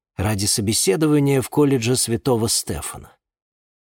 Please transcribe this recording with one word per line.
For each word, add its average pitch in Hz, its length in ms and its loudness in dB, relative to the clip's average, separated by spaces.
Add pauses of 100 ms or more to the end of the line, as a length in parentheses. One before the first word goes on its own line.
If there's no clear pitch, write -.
(160)
ради 104 300 -2
собеседования 139 960 2
в - 80 -8
колледже 135 460 2
Святого 117 540 0
Стефана. - 640 -6 (760)